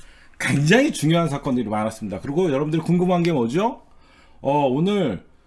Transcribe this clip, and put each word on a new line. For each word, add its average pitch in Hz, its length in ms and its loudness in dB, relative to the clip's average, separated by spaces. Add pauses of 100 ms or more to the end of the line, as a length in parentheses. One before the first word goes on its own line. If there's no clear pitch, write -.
(380)
굉장히 170 540 2
중요한 165 360 0
사건들이 127 400 -2
많았습니다. 107 520 -4
그리고 147 320 -2
여러분들이 151 300 -2
궁금한 175 420 2
게 170 80 2
뭐죠? 151 500 -2 (580)
어, 143 280 0
오늘, 151 560 0 (220)